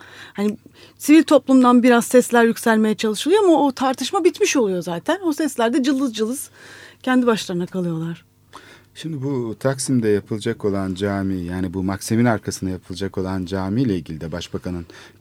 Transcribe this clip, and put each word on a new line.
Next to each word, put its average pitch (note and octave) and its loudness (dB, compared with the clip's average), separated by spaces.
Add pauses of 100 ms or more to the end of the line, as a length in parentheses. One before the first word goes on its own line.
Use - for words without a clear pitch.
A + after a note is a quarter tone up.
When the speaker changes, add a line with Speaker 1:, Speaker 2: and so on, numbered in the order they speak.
(320)
Speaker 1:
Hani G#3 -4 (400)
sivil D4+ 6
toplumdan B3+ 4
biraz A#3+ 4
sesler A#3+ 4
yükselmeye A3 2
çalışılıyor C#4 0
ama F4 6 (140)
o C4+ 0
tartışma C4 -2
bitmiş F4 0
oluyor F#3+ 0
zaten. F3+ -4
O E4 0
sesler A#3+ -2
de C#4 0
cılız C4 -2
cılız A3 -6 (520)
kendi B3+ 2
başlarına F#3 0
kalıyorlar. E3+ -6 (720)
Speaker 2:
Şimdi D#3+ -10
bu B2 -4
Taksim'de C3 0
yapılacak G#2+ -2
olan G2 -2
cami, G2 -2 (100)
yani F2+ -6
bu F#2+ -4
Maksim'in G2 -2
arkasında G2+ -2
yapılacak F#2 -8
olan F#2 -4
cami F#2+ -4
ile G#2+ 0
ilgili D#2+ -10
de D#2+ -10
başbakanın F2 -10 (340)